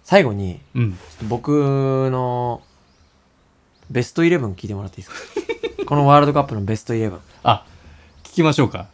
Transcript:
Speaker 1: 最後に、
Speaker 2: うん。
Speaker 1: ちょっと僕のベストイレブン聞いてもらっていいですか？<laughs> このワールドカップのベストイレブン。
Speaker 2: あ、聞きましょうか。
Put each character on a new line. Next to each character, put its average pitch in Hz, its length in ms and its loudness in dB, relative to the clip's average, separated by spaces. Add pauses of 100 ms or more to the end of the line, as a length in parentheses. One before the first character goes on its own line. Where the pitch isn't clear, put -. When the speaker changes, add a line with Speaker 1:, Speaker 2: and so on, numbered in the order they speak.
Speaker 1:
最 196 180 6
後 120 100 0
に、 98 280 -6 (160)
Speaker 2:
う 123 40 0
ん。 107 120 0
Speaker 1:
ち - 20 -10
ょ - 20 -14
っ - 220 -20
と 113 80 -10
僕 117 220 -4 (600)
の 123 520 -2 (1300)
ベ 120 140 0
ス - 80 -10
ト 165 100 0
イ 170 80 4
レ 175 80 4
ブ 120 80 -2
ン 95 80 -6
聞 101 120 -12
い - 20 -8
て 101 80 -6
も 101 60 -8
ら 98 60 -10
っ - 40 -12
て - 80 -18
い - 40 -18
い - 20 -20
で - 60 -20
す - 640 -8
か？ 403 80 -8
<laughs> - 0 -
こ 147 120 -2
の 143 100 4
ワ 143 100 8
ー 147 40 4
ル 147 60 4
ド 147 60 0
カ 143 100 2
ッ - 20 0
プ 127 100 -8
の 104 80 -4
ベ 107 140 -2
ス - 80 -12
ト 120 100 -6
イ 113 60 -2
レ 110 100 -2
ブ 87 60 -14
ン。 - 20 -18 (240)
Speaker 2:
あ、 110 240 0 (560)
聞 - 120 -20
き 175 100 2
ま 156 80 4
し 143 100 2
ょ 117 40 4
う - 40 -4
か。 95 240 -12